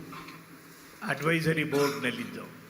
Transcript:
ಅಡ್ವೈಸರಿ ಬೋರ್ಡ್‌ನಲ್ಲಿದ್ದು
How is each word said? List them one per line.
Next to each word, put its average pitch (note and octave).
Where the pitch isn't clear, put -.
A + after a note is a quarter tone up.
ಅಡ್ವೈಸರಿ D#3
ಬೋರ್ಡ್‌ನಲ್ಲಿದ್ದು B2